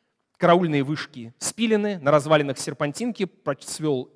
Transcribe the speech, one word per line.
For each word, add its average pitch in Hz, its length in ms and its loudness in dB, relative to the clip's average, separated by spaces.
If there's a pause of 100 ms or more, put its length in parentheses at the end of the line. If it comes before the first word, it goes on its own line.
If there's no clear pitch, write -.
(380)
караульные 170 440 4
вышки 131 560 -8
спилены, 208 600 -2
на 143 120 0
развалинах 147 480 2
Серпантинки 196 640 -4
процвёл 147 920 -4